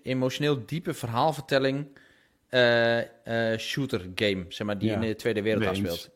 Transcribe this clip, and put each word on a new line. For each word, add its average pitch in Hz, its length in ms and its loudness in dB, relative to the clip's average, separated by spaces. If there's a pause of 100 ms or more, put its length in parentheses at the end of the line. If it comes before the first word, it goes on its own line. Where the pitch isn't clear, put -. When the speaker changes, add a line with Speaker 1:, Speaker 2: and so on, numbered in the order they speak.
Speaker 1:
emotioneel 131 640 0
diepe 165 280 -6
verhaalvertelling, 135 920 0 (600)
eh, 117 500 4 (540)
eh, 110 60 0
shooter 120 560 -4
game, 98 340 0
zeg - 180 -8
maar, 104 120 -4
die 104 100 0
Speaker 2:
Ja. 110 60 2
Speaker 1:
in 101 60 0
de 110 160 -2
Tweede 107 260 0
Wereld 107 220 2
Speaker 2:
Eens. 95 60 2
Speaker 1:
afspeelt. 92 460 -2